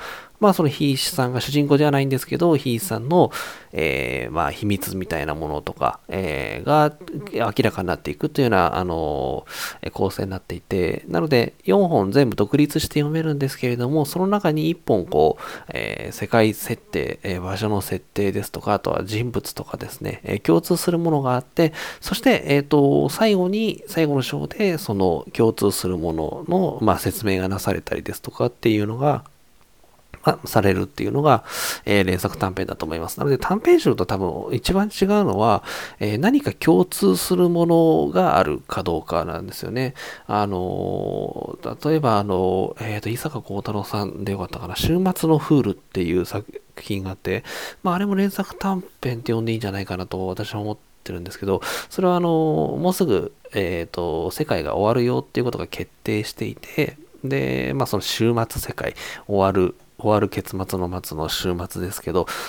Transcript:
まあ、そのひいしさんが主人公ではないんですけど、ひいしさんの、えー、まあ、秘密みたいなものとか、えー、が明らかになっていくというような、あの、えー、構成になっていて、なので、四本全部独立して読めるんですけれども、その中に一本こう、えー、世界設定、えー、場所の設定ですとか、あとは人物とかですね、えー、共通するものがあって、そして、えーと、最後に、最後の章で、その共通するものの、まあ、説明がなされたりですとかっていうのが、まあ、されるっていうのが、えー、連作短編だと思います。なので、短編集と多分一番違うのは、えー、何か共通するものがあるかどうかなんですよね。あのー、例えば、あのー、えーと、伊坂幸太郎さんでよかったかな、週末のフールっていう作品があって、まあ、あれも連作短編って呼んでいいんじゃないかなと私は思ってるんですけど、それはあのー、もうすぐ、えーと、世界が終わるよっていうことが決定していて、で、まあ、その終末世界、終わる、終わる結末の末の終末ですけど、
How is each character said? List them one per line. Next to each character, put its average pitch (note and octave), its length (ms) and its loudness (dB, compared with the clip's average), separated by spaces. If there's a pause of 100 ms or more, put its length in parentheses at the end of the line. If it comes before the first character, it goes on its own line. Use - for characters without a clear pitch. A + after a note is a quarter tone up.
(400)
ま G#3 100 6
あ、 F#3 40 6
そ F3+ 80 0
の D3 80 4
ひ C#3+ 220 0
い C3 60 0
し - 120 -2
さ B2+ 180 0
ん B2+ 60 -2
が B2 80 0
主 C#3 100 -4
人 D3 160 4
公 C#3+ 100 6
で D3 80 6
は C#3+ 60 4
な C#3 80 4
い C#3 60 2
ん C3+ 40 0
で C3+ 80 0
す - 100 -6
け C3+ 100 -4
ど、 E3+ 200 4
ひ B2+ 180 0
い G#2+ 40 -2
し - 60 -8
さ A2+ 140 -4
ん B2 100 -6
の、 E3 220 6 (400)
え C2 580 -2
ー、 - 20 -10
ま D#2 160 0
あ、 C#2+ 40 -2
秘 G#2 160 -4
密 F#2+ 280 -2
み F#2 120 -6
た E2 120 -2
い D2 60 -2
な D2+ 80 -4
も D#2 140 -6
の D2+ 140 -4
と - 120 -8
か、 - 260 -2 (100)
え F#2+ 540 -4
ー、 - 20 -6
が D3 300 4 (380)
明 G#2+ 300 0
ら G#2+ 80 2
か G#2 100 -6
に F2+ 60 -2
な E2+ 80 0
っ - 40 -8
て D2 120 -8
い D2 40 -4
く D3+ 140 -4
と D3 120 -2
い - 20 4
う - 20 4
よ - 40 4
う - 20 2
な、 F#2 260 4
あ F#2 60 -2
の、 D2+ 640 -2 (340)
え - 80 -8
ー、 - 20 -18
構 G2 200 0
成 G2 140 -4
に F#2+ 40 -6
な F#2+ 80 -8
っ - 40 -12
て - 120 -12
い F2 80 -10
て、 - 460 -2
な E3+ 140 0
の D#3+ 60 0
で、 B2 260 2 (100)
四 F#3+ 240 4
本 G#2 240 2
全 C3 180 4
部 - 60 -4
独 G#2 200 0
立 D3 240 4
し - 80 -4
て - 120 -2
読 D3 120 0
め D#3+ 120 -2
る D#3+ 100 0
ん C#3+ 60 -2
で C3+ 100 0
す - 80 -12
け B2+ 120 -2
れ A#2+ 80 0
ど B2 120 -2
も、 D3+ 160 2
そ F3 140 -4
の F#3+ 80 2
中 G3+ 240 2
に D#3 180 0
一 F3 60 0
本 G2 320 0
こ D2+ 320 4
う、 - 40 -14 (300)
え - 380 -6
ー、 - 20 -12
世 - 140 -8
界 A2 260 4
設 - 280 -6
定、 - 420 -4
え F#2 160 -4
ー、 - 20 -8
場 F#2+ 160 -6
所 G#2+ 100 -2
の G#2 140 2
設 - 320 -6
定 G2+ 180 2
で G2+ 120 -2
す - 80 -10
と - 100 -10
か、 G#2 140 0
あ F#2+ 40 2
と - 120 -2
は - 140 0
人 A2 260 -4
物 - 220 -4
と - 100 -10
か - 140 -10
で - 120 -8
す - 120 -14
ね、 G2+ 220 -8
え G2+ 120 -4
ー、 G2+ 40 -2
共 E3+ 220 4
通 F3 160 0
す - 140 0
る E3+ 80 2
も E3 100 0
の D3 140 2
が B2+ 100 2
あ B2 60 2
っ - 40 -8
て、 D#3+ 300 0 (260)
そ - 140 -6
し - 80 -4
て、 B3 240 4
え C#3+ 140 4
ー C#3 40 -2
と、 C#3+ 460 4
最 A3 240 2
後 F3+ 160 2
に、 G#3+ 380 -2
最 D#3+ 180 0
後 D3 80 2
の C3+ 80 2
章 C#3+ 240 -4
で、 F#3 320 0
そ A2+ 160 -4
の F2+ 400 2
共 A2+ 180 4
通 G#2 200 2
す - 160 -2
る F2+ 100 0
も E2 160 -2
の D#2+ 340 -4
の、 E3+ 340 2
ま G#2+ 120 4
あ、 F#2+ 60 -2
説 - 260 -2
明 F#2+ 160 2
が F#2 80 0
な G2 80 -2
さ G2 160 -2
れ - 80 -4
た - 140 -6
り - 80 -6
で - 100 -8
す - 80 -12
と - 80 -10
か - 160 -2
っ A#2+ 60 2
て - 180 0
い G#2+ 80 4
う G#2 80 2
の A2+ 140 -6
が、 C3+ 240 0 (1040)
ま - 160 2
あ、 - 40 -10
さ A2 140 2
れ G2 120 6
る F#2 100 0
っ - 40 -4
て - 180 -6
い - 20 -2
う A2 60 -4
の C#3 80 0
が、 D3 240 4 (400)
え G2+ 160 4
ー、 - 20 6
連 F#2 160 2
作 - 180 -4
短 F#2+ 160 -2
編 F#2 120 -4
だ - 100 -8
と - 100 -6
思 D#2+ 100 -6
い E2 40 -4
ま E2 80 -6
す。 - 100 -8
な - 60 -2
の C#3+ 80 2
で、 C3 60 2
短 G3 240 -2
編 F4 180 6
集 C3 160 2
と F2+ 100 0
多 G2+ 120 -2
分 F#2+ 360 -4
一 C3 200 -2
番 G3 140 2
違 - 180 0
う - 20 2 (160)
の G2+ 160 0
は、 G#2 240 4 (360)
え G#2 160 -2
ー、 - 20 0
何 A#3+ 240 4
か - 100 -2
共 F3 320 4
通 F#3 320 2
す - 180 0
る F3+ 140 4
も E3+ 180 4
の D#3+ 460 6
が F3 260 4
あ F#2 60 6
る D2 240 0
か - 160 -4
ど E2 140 0
う D#2 60 -4
か E2 200 -2
な E2 160 -6
ん F#2+ 80 -10
で G2 60 -12
す - 100 -10
よ F2+ 80 -6
ね。 B2+ 220 -4 (340)
あ G#2 180 2
の F#2 1160 -4
ー、 A#2 280 -4
例 D#3+ 60 4
え D#3 60 4
ば、 A2 180 4
あ G2+ 60 0
の F#2 540 0
ー、 G#2+ 160 -6
え - 20 -4
ー - 20 -6
と、 - 80 -8
伊 A2+ 80 -4
坂 C3 260 -8
幸 G2 160 -8
太 G2+ 140 -6
郎 G#2 140 -4
さ G#2 180 -4
ん G2 220 -6
で G2 80 -2
よ F#2+ 60 -6
か F2+ 60 -6
っ - 40 -10
た - 100 -10
か F#2 80 -12
な、 F#2 80 -8
週 E3+ 240 2 (160)
末 D#3+ 140 0
の D#3 80 6
フ C#3+ 220 4
ー - 20 4
ル G#2+ 100 2
っ - 40 0
て - 260 -6
い F2 180 2
う F2 60 0
作 - 360 -10 (160)
品 G2 260 -6
が F#2+ 80 -6
あ - 20 -6
っ - 20 -12
て、 - 300 -6 (360)
ま - 100 0
あ、 F3 40 0
あ F3+ 40 -2
れ G3+ 60 0
も G3+ 100 0
連 G3 140 2
作 - 280 -6
短 F#3+ 260 -2 (180)
編 B2+ 180 -4
っ - 20 -16
て A#2+ 120 -2
呼 A2+ 80 0
ん A2+ 40 -2
で A2+ 80 0
い - 20 -2
い - 40 -4
ん - 20 -10
じ G#2 60 -4
ゃ F#2+ 40 -4
な G2 80 -4
い F#2+ 60 -4
か F#2+ 100 -6
な F2+ 120 -6
と F#2 200 -4
私 F#2+ 280 -6
は G#2 40 -4
思 G#2 140 -4
っ - 40 -12 (280)
て - 80 -10
る F2+ 80 -8
ん - 20 -10
で F#2 80 -12
す - 80 -14
け G2+ 60 -6
ど、 F#2+ 160 2 (280)
そ - 120 -6
れ F#3 80 4
は F3+ 80 4
あ - 20 2
の F3 80 0
ー、 D#3+ 500 2
も E3+ 120 2
う F#3 40 2
す F#3 120 2
ぐ、 G2 280 0 (200)
え F2+ 300 0
ー - 20 -6
と、 E2 460 -2
世 - 120 -2
界 F2+ 200 -2
が C#2 120 -2
終 G2+ 120 2
わ A2+ 60 4
る B2 120 2
よ B2 140 2
っ - 60 -6
て - 140 -4
い - 20 2
う A#2+ 40 2
こ A#2+ 60 -2
と - 60 -4
が F2 100 -6
決 - 220 -10 (140)
定 G#2+ 220 -2
し - 80 -12
て A2+ 140 -6
い A2 80 -8
て、 - 420 -4 (260)
で、 C3 520 -2
ま C3+ 80 0
あ、 - 40 -2
そ G#2 100 -2
の F2+ 60 -4
終 A#2 300 2
末 A2+ 280 -2
世 - 120 -8
界、 - 200 -6 (320)
終 G2+ 120 -2
わ G2 140 4
る、 F#2 240 2 (240)
終 G#2+ 120 0
わ G#2 80 4
る G2+ 100 2
結 - 220 -8
末 F#2+ 280 -4
の F2+ 240 -4
末 - 140 -10
の D#2 100 -4
終 F2+ 280 -2 (120)
末 - 140 -8
で F2+ 100 -6
す - 100 -10
け E2 100 -6
ど、 F2 160 2 (220)